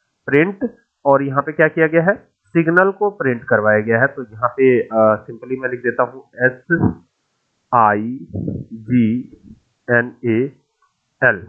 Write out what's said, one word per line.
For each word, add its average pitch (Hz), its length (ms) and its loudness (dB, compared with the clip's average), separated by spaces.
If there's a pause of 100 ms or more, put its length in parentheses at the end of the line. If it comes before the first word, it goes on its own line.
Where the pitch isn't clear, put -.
(280)
print 185 400 0 (380)
और 139 180 4
यहाँ 139 200 -2
पे 156 80 -10
क्या 156 160 0
किया 160 200 0
गया 165 160 2
है, 190 100 2 (420)
signal 175 380 2
को 202 180 -2
print 127 320 -4
करवाया 107 380 2
गया 113 200 0
है। 139 60 2
तो 139 160 -8
यहाँ 113 260 -6
पे, 131 300 4
अ, 110 460 2
simply 123 360 -12
मैं 127 80 -6
लिख 123 120 -8
देता 120 240 -2
हूँ 131 180 -16 (220)
एस 160 460 0 (800)
आई 117 560 0 (560)
जी 120 240 2 (800)
एन 120 240 2 (140)
ए 113 120 2 (840)
L, 110 280 2